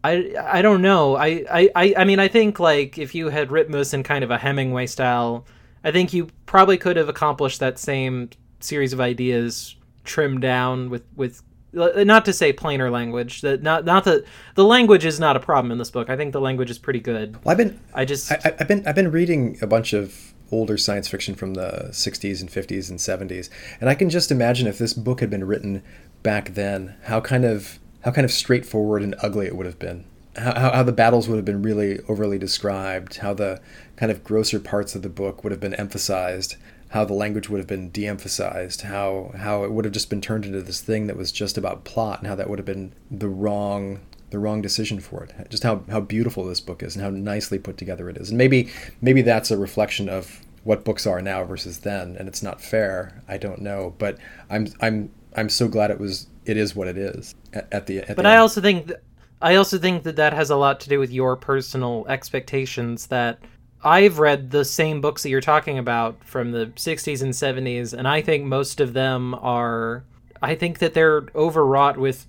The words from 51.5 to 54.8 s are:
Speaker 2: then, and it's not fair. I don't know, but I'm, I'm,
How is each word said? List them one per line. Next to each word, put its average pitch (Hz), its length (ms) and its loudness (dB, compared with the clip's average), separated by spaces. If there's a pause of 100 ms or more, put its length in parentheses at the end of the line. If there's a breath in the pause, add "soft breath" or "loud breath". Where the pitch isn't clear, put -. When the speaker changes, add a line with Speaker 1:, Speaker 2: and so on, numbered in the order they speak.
Speaker 2:
then, 92 360 -6
and 95 140 -12
it's - 140 -10
not 95 180 -10
fair. 98 680 -2
I 101 100 -8
don't 98 240 -8
know, 98 360 -6
but 101 200 -4 (320 loud breath)
I'm, 107 180 -2 (120)
I'm, 107 320 -2 (240)